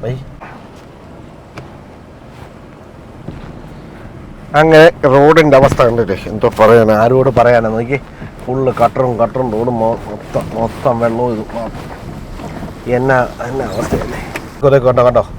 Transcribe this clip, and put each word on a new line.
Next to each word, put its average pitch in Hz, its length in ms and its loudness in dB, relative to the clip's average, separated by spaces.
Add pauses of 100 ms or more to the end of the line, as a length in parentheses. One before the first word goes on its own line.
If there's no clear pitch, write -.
വൈ. 120 100 -6 (4000)
അങ്ങനെ 160 240 6 (320)
റോഡിൻ്റെ 151 460 6
അവസ്ഥ 139 260 2
കണ്ടിട്ടേ 113 300 0 (160)
എന്തോ 110 160 -2 (100)
പറയാനാ, 110 460 6
ആരോട് 131 340 4
പറയാനാ? 117 380 4
നോക്കിയേ, 123 240 -4 (420)
ഫുള്ള് 131 380 -2
കട്ടറും 123 420 0
കട്ടറും 123 320 -2
റോഡും 120 260 -2
മൊ-, 113 300 -2
മൊത്തം, - 340 -8 (140)
മൊത്തം 113 460 -2
വെള്ളവും 120 300 -2
ഇതും. 107 140 -8 (1500)
എന്നാ, 131 180 2 (320)
എന്നാ 131 160 -6 (100)
അവസ്ഥയല്ലേ. - 460 -6 (380)
ഇതൊക്കെ 139 300 4
കണ്ടോ, 123 200 2
കണ്ടോ? 117 160 2 (140)